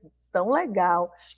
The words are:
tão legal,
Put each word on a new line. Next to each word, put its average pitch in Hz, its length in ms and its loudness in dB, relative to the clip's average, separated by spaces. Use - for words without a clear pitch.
tão 190 180 0
legal, 185 600 0